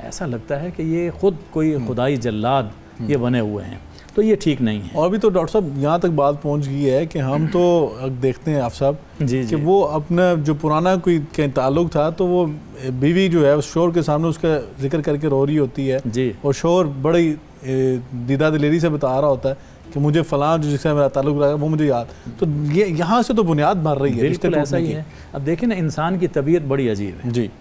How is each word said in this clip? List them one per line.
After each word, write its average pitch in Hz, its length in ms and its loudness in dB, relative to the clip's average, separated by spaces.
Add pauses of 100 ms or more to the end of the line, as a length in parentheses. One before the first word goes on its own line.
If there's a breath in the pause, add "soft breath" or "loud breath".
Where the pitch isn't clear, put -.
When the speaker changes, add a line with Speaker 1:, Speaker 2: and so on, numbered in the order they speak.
Speaker 1:
ऐसा - 260 -10
लगता 120 300 -6
है 165 140 -6
कि 160 120 -8
ये 170 280 -2
खुद 170 280 0 (160)
कोई 156 200 2
Speaker 2:
हम्म। 127 120 -2
Speaker 1:
खुदाई 127 300 0
जल्लाद 117 560 0 (260)
Speaker 2:
हम्म। 117 120 -4
Speaker 1:
ये 143 60 0
बने 123 220 0
हुए 104 260 -4
हैं, 95 160 -14 (360 loud breath)
तो 208 60 4
ये 220 140 4
ठीक 139 240 0
नहीं 107 200 0
है। 95 100 -10
Speaker 2:
और 165 200 0
भी 214 80 0
तो 214 120 2
डॉक्टर 175 220 0
साहब, 156 260 0
यहाँ 151 220 2
तक 185 80 2
बात 147 340 2
पहुँच 147 240 -2
गई 139 160 -4
है 139 240 2
कि 160 120 -6
हम 143 280 0
तो 170 540 2
अब 131 100 -6
देखते 131 400 -2
हैं 143 120 0
आप 117 80 -2
साहब 143 280 -2 (240)
Speaker 1:
जी, 131 180 0
Speaker 2:
कि 127 40 -2
Speaker 1:
जी। 117 120 -2
Speaker 2:
वो 180 260 4
अपना 170 520 2
जो 151 200 0
पुराना 156 420 0
कोई 170 220 2
के 147 300 -2
ताल्लुक 139 480 0
था, 151 140 2
तो 180 160 -2
वो 180 200 2 (440)
बीवी 165 380 2
जो 160 180 4
है, 143 100 6
उस 143 160 -2
शोहर 170 220 2
के 170 80 2
सामने 156 260 0
उसका 147 540 -2
जिक्र 139 180 -2
करके 147 280 -2
रो 139 160 2
रही 147 120 2
होती 135 300 0
है। 131 200 0
Speaker 1:
जी। 117 280 -2 (100)
Speaker 2:
और 139 100 2
शोहर 170 320 2
बड़ी, 151 500 0 (280)
ए, 131 360 0 (140)
दीदा 135 360 0
दिलेरी 151 300 2
से 170 80 2
बता 143 320 0
रहा 147 100 2
होता 131 180 0
है 135 80 -4 (380 loud breath)
कि 143 60 -2
"मुझे 151 220 2
फलां 151 380 0
जो 147 100 -2
जिससे 147 220 0
मेरा 143 160 4
ताल्लुक 143 300 0
रहा 143 100 4
है, 147 60 2
वो 151 140 -2
मुझे 151 180 0
याद।" 120 200 0 (340 loud breath)
तो 185 60 0
ये, 151 400 0
यहाँ 175 360 0
से 247 120 -2
तो 220 80 4
बुनियाद 165 400 2
भर 151 140 0
रही 135 180 0
है 113 80 -2
रिश्ते 170 260 0
Speaker 1:
बिल्कुल 156 140 2
ऐसा 139 140 -2
Speaker 2:
टूटने 165 100 0
Speaker 1:
ही 151 60 -2
Speaker 2:
की। 151 60 -6
Speaker 1:
है। 156 80 -10 (280 loud breath)
अब 143 60 -6
देखिए 165 280 -2
ना, 220 60 0
इंसान 165 440 -2
की 165 100 0
तबीयत 156 340 0
बड़ी 135 260 0
अजीब 101 360 -4
है। 120 80 -4
Speaker 2:
जी। 113 180 -2 (100)